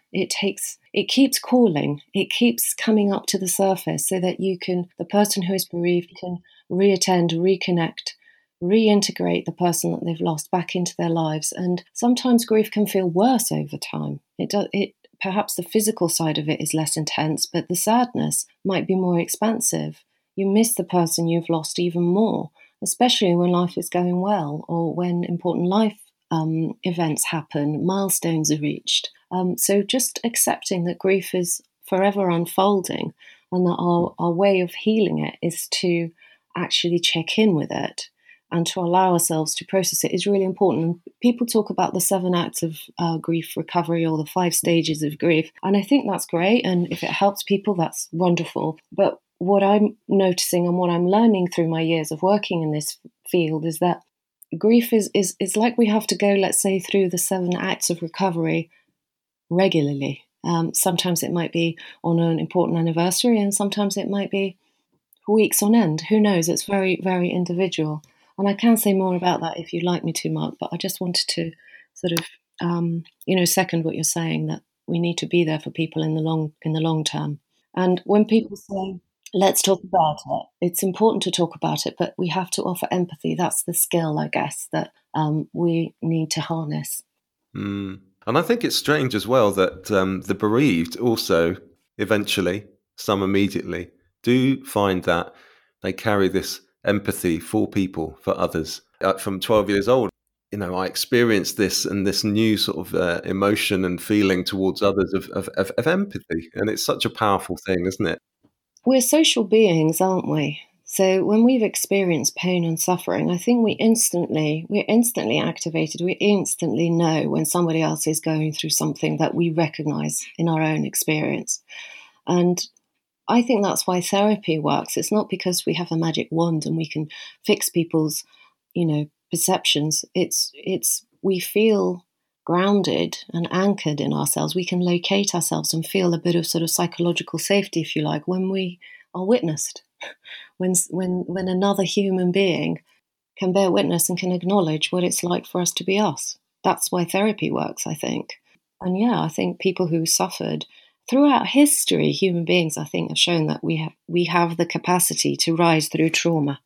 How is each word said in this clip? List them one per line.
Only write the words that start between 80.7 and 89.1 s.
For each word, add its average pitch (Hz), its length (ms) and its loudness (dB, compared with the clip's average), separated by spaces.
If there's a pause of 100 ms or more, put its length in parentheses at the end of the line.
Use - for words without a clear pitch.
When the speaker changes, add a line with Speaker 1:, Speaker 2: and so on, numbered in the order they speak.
Speaker 1:
important 196 420 2
to 185 60 -2
talk 165 240 0
about 151 320 -4
it, - 120 -6
but - 200 -2
we 180 100 -2
have 180 240 -4
to - 100 -2
offer - 280 -4
empathy. 175 440 -2
That's 160 280 -2
the 175 120 -6
skill, 160 440 0
I 151 100 -2
guess, - 440 -6
that, - 200 -4 (220)
um, 151 380 -2
we 165 500 -2
need 160 300 -2
to - 100 -4
harness. 151 600 -6 (520)
Speaker 2:
Mm. 101 460 -8 (260)
And 117 100 2
I 170 60 4
think 233 220 0
it's 127 120 -2
strange 143 380 0